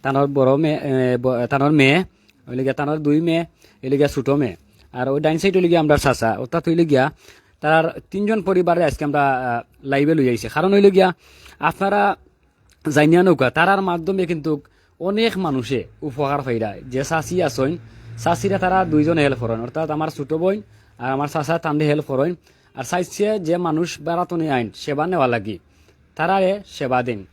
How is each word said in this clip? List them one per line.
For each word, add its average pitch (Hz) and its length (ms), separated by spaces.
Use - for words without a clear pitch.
তানোর 139 240
বড় 131 180
মেয়ে, 156 220
এ, 127 340
ব-, 123 240
তানোর 139 260
মেয়ে, 143 240
ওই 123 80
লিগা 131 160
তানোর 147 260
দুই 147 220
মেয়ে, 170 220
এই 131 80
লিগা 139 180
ছোট 135 220
মেয়ে, 135 260
আর 127 160
ওই 139 120
ডাইন 156 180
সাইড 190 180
ওই 185 60
লিগা 170 180
আমরা 151 160
চাচা, 120 340
অর্থাৎ 160 260
ওই 165 60
লিগা 147 300
তার 160 240
তিনজন 208 320
পরিবারে 175 420
আজকে 139 200
আমরা, 147 200
আহ, 123 260
লাইভে 143 300
লই 135 140
আইছি। 120 260
কারণ 175 220
ওই 202 100
লিগা 185 200
আপনারা 196 560
জানিয়া 156 380
নৌকা, 135 280
তারার 190 320
মাধ্যমে 180 440
কিন্তু 156 260
অনেক 208 380
মানুষে 131 400
উপকার 143 380
পাইরা। 117 240
যে 131 120
চাচি 160 380
আছেন, 135 280
চাচিরা 190 360
তারা 185 260
দুইজন 156 340
হেল্প 139 240
করেন, 113 180
অর্থাৎ 151 300
আমার 156 260
ছোট 139 160
বোন 180 240
আর 123 180
আমার 143 120
চাচা 156 300
তান্ডে 151 320
হেল্প 151 200
করেন। 139 200
আর 131 160
চাইছে 185 360
যে 170 180
মানুষ 165 320
বেড়াতনি 170 440
আইন 123 240
সেবা 147 320
নেওয়া 165 280
লাগি, 107 220
তারা 170 240
এ 185 120
সেবা 127 260
দেন। 117 180